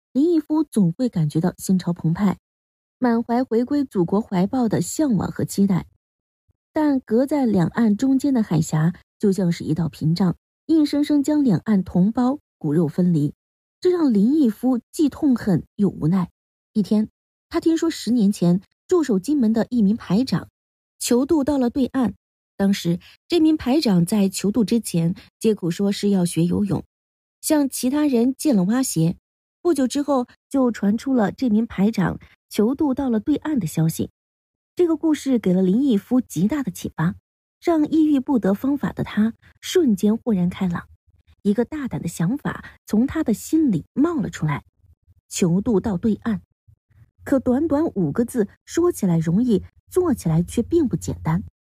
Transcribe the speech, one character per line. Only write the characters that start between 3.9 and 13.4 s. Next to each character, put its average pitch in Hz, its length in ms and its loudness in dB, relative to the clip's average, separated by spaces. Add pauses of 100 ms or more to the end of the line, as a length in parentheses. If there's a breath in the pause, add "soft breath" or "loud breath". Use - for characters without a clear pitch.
国 196 160 0
怀 190 260 0
抱 240 220 0
的 202 120 0
向 254 360 0
往 - 120 -2
和 - 140 -6
期 196 240 0
待。 185 180 0 (840)
但 294 280 0
隔 240 260 0
在 277 220 0
两 185 220 2
岸 214 280 2
中 269 220 2
间 277 160 0
的 220 80 2
海 160 180 0
峡 160 320 0 (240 loud breath)
就 202 140 2
像 185 200 0
是 - 120 -6
一 151 100 -4
道 160 160 -2
屏 160 240 -2
障， 180 240 0 (300)
硬 302 180 4
生 285 180 -2
生 294 200 2
将 302 200 2
两 214 180 2
岸 190 220 0
同 185 280 2
胞 254 260 0 (220)
骨 151 120 -4
肉 156 160 2
分 180 260 0
离， 147 200 0 (480)